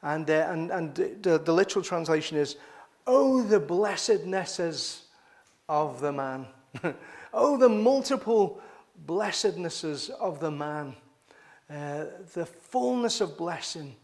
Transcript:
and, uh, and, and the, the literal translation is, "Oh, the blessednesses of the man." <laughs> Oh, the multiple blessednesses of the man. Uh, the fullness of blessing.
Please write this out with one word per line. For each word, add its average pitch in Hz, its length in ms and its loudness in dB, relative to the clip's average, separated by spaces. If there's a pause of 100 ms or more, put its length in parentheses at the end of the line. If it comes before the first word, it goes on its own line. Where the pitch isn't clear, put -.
and, 156 280 -4
uh, 156 180 4
and, 170 240 -4
and 165 240 -4
the, 180 480 2
the 165 80 2
literal 190 320 2
translation 160 540 -2
is, 143 180 -2 (500)
"Oh, 262 360 6
the 208 180 4
blessednesses 180 1400 -2 (680)
of 151 320 -2
the 143 140 -2
man." 135 340 -6 (340)
<laughs> 151 140 -2 (380)
Oh, 285 240 4
the 247 120 8
multiple 226 920 2 (440)
blessednesses 170 1040 -4
of 185 300 -6
the 160 120 -2
man. 147 440 -6 (760)
Uh, 147 360 -8 (280)
the 170 120 -4
fullness 247 760 -2
of 170 160 -4
blessing. 160 680 -8